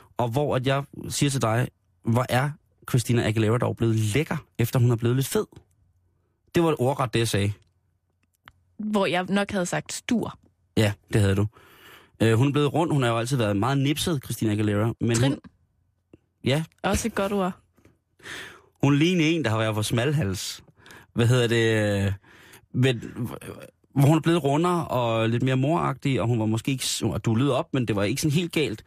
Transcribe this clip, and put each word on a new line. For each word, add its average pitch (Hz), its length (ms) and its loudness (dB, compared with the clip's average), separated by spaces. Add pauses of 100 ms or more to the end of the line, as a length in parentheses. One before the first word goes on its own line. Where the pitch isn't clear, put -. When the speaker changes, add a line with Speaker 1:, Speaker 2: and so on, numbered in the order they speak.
(160)
Speaker 1:
Og 120 120 -2
hvor 120 280 0
at 127 100 -2
jeg 139 180 0 (240)
siger 170 220 0
til 135 120 -2
dig, 117 260 0 (360)
hvor 120 240 2
er 131 220 0 (400)
Christina 120 380 2
Aguilera 110 300 2
dog 110 180 -2
blevet 113 200 2
lækker, 110 400 -2 (220)
efter 120 200 0
hun 120 120 6
er 117 60 2
blevet 117 200 0
lidt 135 120 -2
fed. 214 180 -2 (1080)
Det 170 80 4
var 160 180 2
ordret, 131 340 0
det 117 40 2
jeg 113 100 2
sagde. 101 240 0 (1300)
Speaker 2:
Hvor 208 280 0
jeg 175 220 0
nok 202 220 0
havde 185 160 -2
sagt - 260 -6
stur. - 460 -4 (380)
Speaker 1:
Ja, 107 160 2 (200)
det 113 80 2
havde 98 140 4
du. 104 120 2 (760)
Øh, 113 120 6
hun 127 140 4
er 143 40 0
blevet 143 220 0
rund. 165 180 0
Hun 139 100 2
har 120 80 2
jo 117 80 0
altid 120 180 -2
været 104 200 0
meget 127 220 0
nipset, 147 460 -2
Christina - 280 -2
Aguilera. 104 480 0
Men 117 160 0
Speaker 2:
Trin. 127 160 2
Speaker 1:
hun... - 80 -6 (1040)
Ja. 139 200 0 (180)
Speaker 2:
Også 202 260 -2
et 214 60 -6
godt 202 180 -2
ord. 196 200 0 (1300)
Speaker 1:
Hun 139 140 4
ligner 165 280 2
en, 160 200 0
der 117 60 0
har 107 80 0
været 110 160 -2
for 107 80 -2
smalhals. 117 840 -4 (500)
Hvad 117 120 2
hedder 123 200 4
det? 107 680 2 (600)
Men, 127 280 2 (880)
hvor 139 140 4
hun 160 100 6
er 156 40 2
blevet 165 240 2
rundere 160 440 0
og 113 400 0
lidt 120 140 0
mere 131 140 0
moragtig, 139 640 -2
og 101 80 -2
hun 120 120 0
var 110 60 0
måske 110 260 -2
ikke 131 140 -4
s-, - 160 -4
og 101 220 -4
du 113 100 2
lød 135 160 2
op, 131 240 -2
men 123 140 -2
det 110 80 -2
var 98 60 0
ikke 104 200 -2
sådan 151 120 0
helt 170 180 0
galt. 110 340 -2